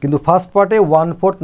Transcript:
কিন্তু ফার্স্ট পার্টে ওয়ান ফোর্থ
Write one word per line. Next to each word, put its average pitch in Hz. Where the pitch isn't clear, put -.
কিন্তু 143
ফার্স্ট 185
পার্টে 202
ওয়ান 160
ফোর্থ 190